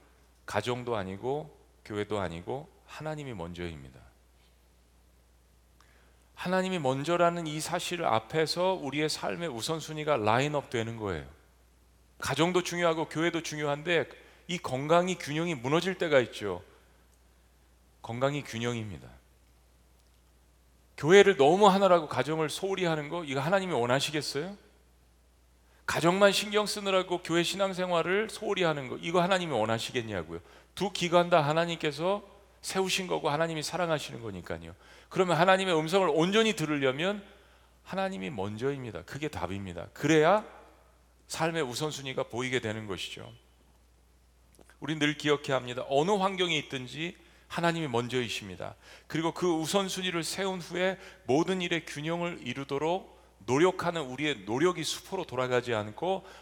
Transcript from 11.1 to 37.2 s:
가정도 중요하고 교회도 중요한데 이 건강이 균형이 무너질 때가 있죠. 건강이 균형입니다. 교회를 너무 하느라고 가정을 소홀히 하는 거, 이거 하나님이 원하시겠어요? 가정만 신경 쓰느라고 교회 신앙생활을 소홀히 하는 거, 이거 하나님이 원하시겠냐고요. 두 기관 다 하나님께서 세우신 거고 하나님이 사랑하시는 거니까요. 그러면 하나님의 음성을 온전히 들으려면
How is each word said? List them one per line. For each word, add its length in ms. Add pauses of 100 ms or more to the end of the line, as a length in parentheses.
가정도 440
중요하고 460
교회도 340
중요한데 640 (400)
이 100
건강이 580
균형이 400
무너질 420
때가 220
있죠. 440 (1400)
건강이 420
균형입니다. 640 (1900)
교회를 400
너무 300
하느라고 400
가정을 420
소홀히 360
하는 240
거, 140
이거 160
하나님이 340
원하시겠어요? 800 (1300)
가정만 460
신경 340
쓰느라고 580
교회 200
신앙생활을 840
소홀히 340
하는 240
거, 140
이거 200
하나님이 320
원하시겠냐고요. 880 (340)
두 180
기관 380
다 120
하나님께서 840 (380)
세우신 460
거고 220
하나님이 320
사랑하시는 600
거니까요. 540 (340)
그러면 280
하나님의 400
음성을 320
온전히 460
들으려면 680 (600)